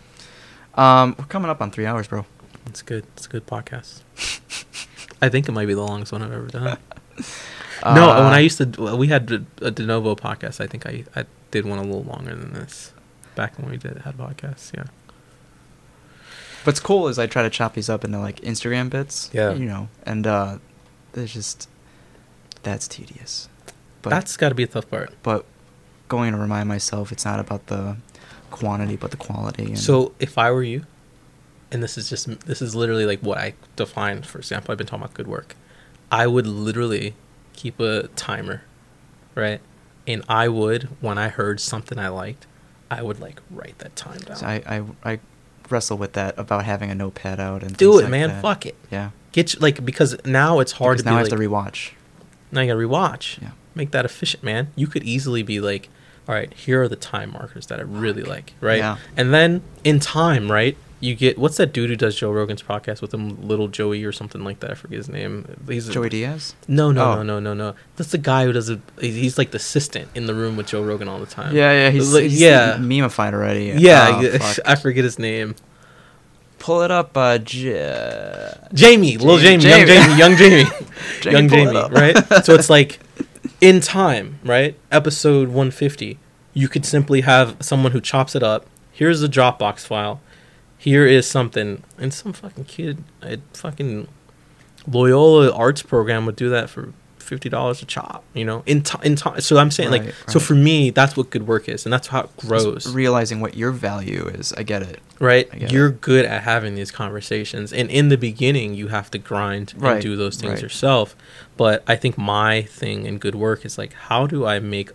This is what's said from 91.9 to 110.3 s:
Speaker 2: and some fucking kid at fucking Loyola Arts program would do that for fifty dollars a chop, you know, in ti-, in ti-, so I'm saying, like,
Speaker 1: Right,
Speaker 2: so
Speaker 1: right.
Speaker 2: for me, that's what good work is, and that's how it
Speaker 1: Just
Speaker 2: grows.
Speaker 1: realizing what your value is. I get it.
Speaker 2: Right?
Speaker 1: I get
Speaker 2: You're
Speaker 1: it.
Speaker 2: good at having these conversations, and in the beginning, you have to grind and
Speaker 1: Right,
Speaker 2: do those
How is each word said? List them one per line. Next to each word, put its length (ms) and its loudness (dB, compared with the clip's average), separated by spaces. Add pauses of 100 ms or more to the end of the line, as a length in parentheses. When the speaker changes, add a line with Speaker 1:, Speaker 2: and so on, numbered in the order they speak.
Speaker 2:
and 140 -8
some 220 -12
fucking 300 -16
kid 380 -12 (200)
at 180 -12 (160)
fucking 500 -10 (800)
Loyola 640 6
Arts 320 0
program 440 0
would 100 -6
do 140 -2
that 180 -2
for 240 -14 (260)
fifty 300 -10
dollars 320 -4
a 60 -20
chop, 360 -12 (120)
you 100 -8
know, 220 -6
in 160 2
ti-, 200 -6
in 140 2
ti-, 240 -6
so 160 2
I'm 140 6
saying, 200 -2
like, 120 0
Speaker 1:
Right, 120 -12 (140)
Speaker 2:
so 100 4
Speaker 1:
right. 80 -2
Speaker 2:
for 80 2
me, 360 4
that's 260 2
what 140 -2
good 160 -6
work 240 -2
is, 160 -8
and 60 -2
that's 160 -2
how 160 -4
it 120 -18
Speaker 1:
Just 120 -16
Speaker 2:
grows. 460 -2
Speaker 1:
realizing 460 0
what 160 -6
your 140 -2
value 640 -6
is. 180 -10
I 100 -10
get 200 -6
it. 180 -14 (200)
Speaker 2:
Right? 300 4
Speaker 1:
I 60 -18
get 160 -6
Speaker 2:
You're 160 6
Speaker 1:
it. 140 -4
Speaker 2:
good 240 4
at 160 -4
having 320 -2
these 160 -10
conversations, 800 -8
and 180 -4
in 200 4
the 80 4
beginning, 560 -2
you 140 -8
have 240 -6
to 60 -8
grind 540 -6
and 100 -14
Speaker 1:
Right, 200 0
Speaker 2:
do 140 -6
those 200 -6